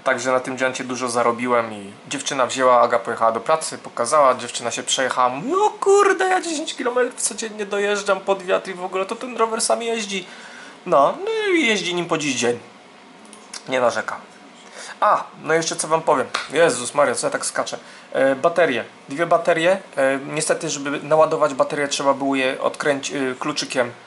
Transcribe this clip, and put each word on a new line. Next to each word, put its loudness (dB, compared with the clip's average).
Także 0
na 4
tym -6
dziancie -2
dużo -4
zarobiłem 2
i -12
dziewczyna -2
wzięła, 4
Aga 4
pojechała 0
do -2
pracy, -2
pokazała, 2
dziewczyna -6
się -6
przejechała, 0
mówi: -4
„O 2
kurde, 4
ja 2
dziesięć -6
kilometrów -2
codziennie -6
dojeżdżam 0
pod -2
wiatr 0
i -8
w -10
ogóle -4
to -6
ten -10
rower 0
sam 0
jeździ”. -4
No, 4
no 0
i 2
jeździ 0
nim -2
po -2
dziś -2
dzień. 0
Nie 0
narzeka. 0
A, 4
no 0
jeszcze 0
co -6
wam 2
powiem. 2
Jezus 2
Maria, 2
co -2
ja 0
tak -4
skaczę. -4
E, 2
baterie. 2
Dwie -2
baterie. 2
E, 2
niestety, -2
żeby -4
naładować 4
baterię, 0
trzeba 2
było 0
je 0
odkręci-, -2
e, -6
kluczykiem -4